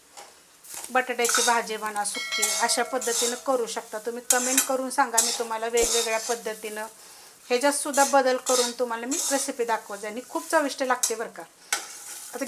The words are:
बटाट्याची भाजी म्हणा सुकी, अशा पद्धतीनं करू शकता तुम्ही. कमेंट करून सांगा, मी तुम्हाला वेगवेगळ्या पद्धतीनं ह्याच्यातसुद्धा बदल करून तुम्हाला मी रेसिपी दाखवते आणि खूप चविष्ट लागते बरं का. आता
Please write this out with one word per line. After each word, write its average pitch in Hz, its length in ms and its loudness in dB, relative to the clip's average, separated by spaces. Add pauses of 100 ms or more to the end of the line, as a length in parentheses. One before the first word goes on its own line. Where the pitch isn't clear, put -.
(920)
बटाट्याची 240 520 2
भाजी 226 340 2
म्हणा 208 280 -4
सुकी, - 380 -4 (200)
अशा 233 200 2
पद्धतीनं 240 520 0 (120)
करू 247 200 2
शकता 220 320 -8
तुम्ही. 240 320 -6
कमेंट 254 300 2
करून 262 300 0
सांगा, 240 320 2
मी 240 160 0
तुम्हाला 226 280 -4
वेगवेगळ्या 226 520 2
पद्धतीनं 214 680 -6 (600)
ह्याच्यातसुद्धा 277 560 4
बदल 254 320 6
करून 247 340 2
तुम्हाला 233 360 -2
मी 285 120 -2 (140)
रेसिपी 269 320 0
दाखवते 214 420 -2
आणि 214 220 -8
खूप 311 220 -6
चविष्ट 285 320 2
लागते 247 320 0
बरं 214 140 -4
का. 170 140 -14 (920)
आता 269 140 -4